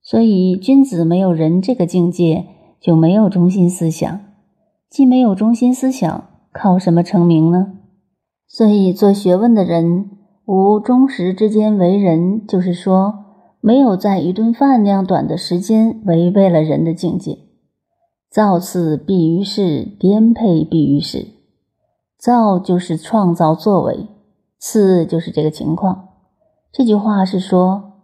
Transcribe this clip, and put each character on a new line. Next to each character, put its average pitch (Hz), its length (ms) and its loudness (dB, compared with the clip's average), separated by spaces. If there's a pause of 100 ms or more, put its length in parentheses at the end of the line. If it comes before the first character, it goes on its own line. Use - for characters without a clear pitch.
所 - 180 -4
以 185 380 2
君 269 260 2
子 185 220 -2
没 170 140 0
有 185 160 0
仁 160 260 0
这 240 140 -2
个 185 100 -2
境 175 260 -2
界， 165 360 -2 (340)
就 170 160 2
没 160 160 4
有 208 160 2
中 175 220 2
心 185 180 2
思 170 220 -4
想。 175 300 -8 (680)
既 - 160 0
没 254 160 4
有 220 140 2
中 220 200 0
心 247 200 0
思 262 180 -4
想， - 320 -6 (260)
靠 185 280 0
什 175 160 0
么 170 80 2
成 175 240 0
名 165 240 4
呢？ 185 240 0 (720)
所 - 200 0
以 202 280 4
做 196 180 2
学 202 240 0
问 233 180 2
的 202 100 2
人， 170 440 -2 (380)
无 202 340 2
忠 254 260 2
实 185 280 -4
之 214 160 0
间 214 260 0
为 185 220 2
仁， 185 480 0
就 196 120 -2
是 180 140 -2
说， 190 540 -2 (340)
没 233 160 2
有 262 180 2
在 190 240 -2
一 175 140 -4
顿 226 220 -2
饭 269 280 2
那 202 60 2
样 196 160 0
短 151 240 -2
的 156 80 -4
时 175 240 -4
间 220 460 0
违 175 240 2
背 196 180 2
了 165 140 2
人 156 200 -2
的 165 120 -2
境 - 240 -6
界。 - 220 -12 (920)
造 202 280 0
次 170 380 -4
必 175 320 0
于 175 160 -2
世， 175 380 -2
颠 214 500 0
沛 180 320 0
必 160 220 0
于 143 120 2
世。 - 280 -8 (920)
造 226 400 2
就 180 200 -2
是 175 180 -6
创 185 380 0
造 160 200 0
作 185 280 0
为， - 260 -6 (500)
次 190 460 0
就 165 160 -4
是 - 100 -12
这 151 120 -4
个 156 80 0
情 156 260 -6
况。 - 320 -6 (640)
这 277 100 -4
句 220 120 2
话 208 300 0
是 190 140 -4
说 185 460 -2 (200)